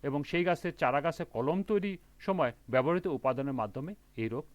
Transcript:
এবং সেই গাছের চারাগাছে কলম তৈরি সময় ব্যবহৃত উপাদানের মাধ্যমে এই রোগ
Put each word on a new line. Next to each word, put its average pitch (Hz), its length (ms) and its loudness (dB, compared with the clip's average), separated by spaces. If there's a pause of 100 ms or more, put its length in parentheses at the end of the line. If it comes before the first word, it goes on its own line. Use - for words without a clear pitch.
এবং 143 120 0 (100)
সেই 175 180 0
গাছের 170 340 0
চারাগাছে 147 420 2 (120)
কলম 135 240 2 (100)
তৈরি 202 220 2 (340)
সময় 165 260 2 (220)
ব্যবহৃত 151 320 4 (120)
উপাদানের 131 440 0
মাধ্যমে 107 300 -6 (300)
এই 110 120 0
রোগ 135 100 -6 (120)